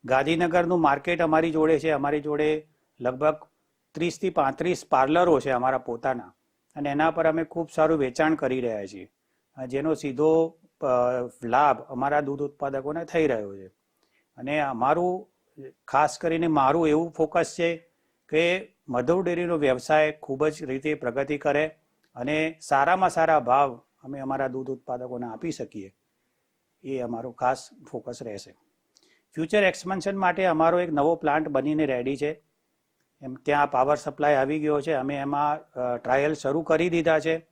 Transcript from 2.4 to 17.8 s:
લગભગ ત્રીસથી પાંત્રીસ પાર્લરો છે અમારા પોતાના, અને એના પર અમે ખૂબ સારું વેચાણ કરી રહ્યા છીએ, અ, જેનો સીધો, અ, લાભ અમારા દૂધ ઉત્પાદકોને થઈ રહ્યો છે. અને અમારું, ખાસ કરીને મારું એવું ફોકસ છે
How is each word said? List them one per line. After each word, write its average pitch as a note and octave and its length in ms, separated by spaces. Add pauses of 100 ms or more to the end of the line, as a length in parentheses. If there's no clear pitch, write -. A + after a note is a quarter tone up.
લગભગ C3 360 (560)
ત્રીસથી F3 380
પાંત્રીસ D#3+ 560
પાર્લરો D3+ 540
છે C#3 100
અમારા B2+ 280
પોતાના, B2 560 (420)
અને C#3+ 140
એના D3+ 200
પર D#3+ 160
અમે D#3+ 180
ખૂબ E3 300
સારું D#3+ 240
વેચાણ D#3 360
કરી C3 260
રહ્યા A2 260
છીએ, F#2+ 240 (460)
અ, C3 100
જેનો C#3 280
સીધો, D#3 640 (220)
અ, D3 60 (580)
લાભ B2+ 360
અમારા C#3 400
દૂધ C#3 220
ઉત્પાદકોને C#3+ 600
થઈ E3 220
રહ્યો G#2 300
છે. F#2+ 100 (680)
અને C#3+ 240
અમારું, D#3 680 (600)
ખાસ C#3+ 300
કરીને E3 280
મારું D#3 420
એવું D#3+ 220
ફોકસ D#3+ 480
છે E3+ 180 (520)